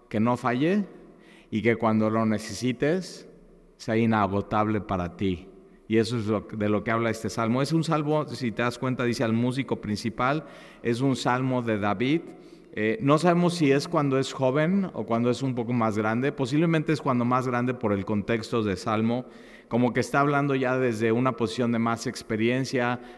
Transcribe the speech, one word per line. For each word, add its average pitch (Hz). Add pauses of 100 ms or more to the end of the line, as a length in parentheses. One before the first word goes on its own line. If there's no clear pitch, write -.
que 107
no 120
falle 143 (680)
y 107
que 113
cuando 110
lo 113
necesites 120 (520)
sea 113
inagotable 107
para 90
ti. 92 (420)
Y 110
eso 113
es 107
lo, 107
de 104
lo 104
que 113
habla 113
este 110
salmo. 117
Es 143
un 160
salmo, 151
si 117
te 117
das 120
cuenta, 127
dice 120
al 110
músico 123
principal, 123 (380)
es 117
un 135
salmo 127
de 113
David. 107 (500)
Eh, 107
no 143
sabemos 175
si 147
es 139
cuando 143
es 131
joven 156
o 110
cuando 117
es 123
un 131
poco 120
más 110
grande. 113
Posiblemente 156
es 139
cuando 123
más 123
grande 123
por 113
el 98
contexto 110
de 98
salmo, 113 (420)
como 120
que 127
está 139
hablando 143
ya 131
desde 113
una 123
posición 117
de 117
más 117
experiencia, 120 (160)